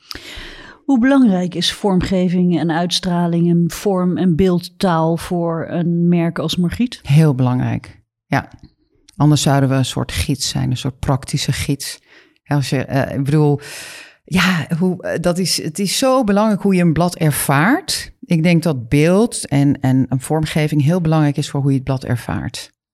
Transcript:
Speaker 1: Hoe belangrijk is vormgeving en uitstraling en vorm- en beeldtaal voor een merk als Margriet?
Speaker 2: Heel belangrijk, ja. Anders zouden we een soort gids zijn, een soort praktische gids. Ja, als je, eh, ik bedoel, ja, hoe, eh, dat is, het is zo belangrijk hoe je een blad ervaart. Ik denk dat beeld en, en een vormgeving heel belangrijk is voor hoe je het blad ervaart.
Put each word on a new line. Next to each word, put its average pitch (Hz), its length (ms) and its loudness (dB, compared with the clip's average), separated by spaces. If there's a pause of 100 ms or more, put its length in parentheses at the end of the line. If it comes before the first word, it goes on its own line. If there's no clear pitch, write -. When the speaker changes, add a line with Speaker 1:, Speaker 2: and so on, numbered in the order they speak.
(840)
Speaker 1:
Hoe 269 140 2
belangrijk 220 560 4
is 175 180 -2
vormgeving 180 840 2
en 165 120 0
uitstraling 175 800 0
en 170 220 2
vorm- 180 460 -2
en 180 180 2
beeldtaal 170 840 0
voor 170 520 -4
een 170 380 0
merk 170 320 2
als - 180 -4
Margriet? 180 460 -2
Speaker 2:
Heel 151 320 4
belangrijk, 123 680 -2 (240)
ja. - 240 -4 (680)
Anders 147 260 4
zouden 139 280 2
we 131 60 0
een 131 100 0
soort 127 260 -6
gids - 380 -4
zijn, 131 220 -2
een 123 60 -2
soort - 220 -8
praktische 139 520 -4
gids. - 480 -6 (440)
Ja, - 120 -2
als 143 140 0
je, 131 160 -2
eh, - 320 -2
ik 139 60 -2
bedoel, 147 360 2 (640)
ja, 175 440 0 (120)
hoe, 180 240 0
eh, 90 160 -4
dat 170 180 0
is, 165 260 -2
het 160 160 -8
is 196 180 -2
zo 262 260 2
belangrijk 208 380 2
hoe 196 140 2
je 175 60 4
een 175 120 4
blad 170 220 0
ervaart. 156 1040 0
Ik 165 240 0
denk 170 200 4
dat 127 260 -2
beeld 180 580 2
en, 143 320 2
en 131 300 2
een 131 120 -2
vormgeving 151 640 0
heel 170 180 0
belangrijk 156 360 2
is 143 120 -6
voor 143 120 -4
hoe 139 80 0
je 139 60 2
het 131 100 -4
blad 131 180 -4
ervaart. - 680 -6 (220)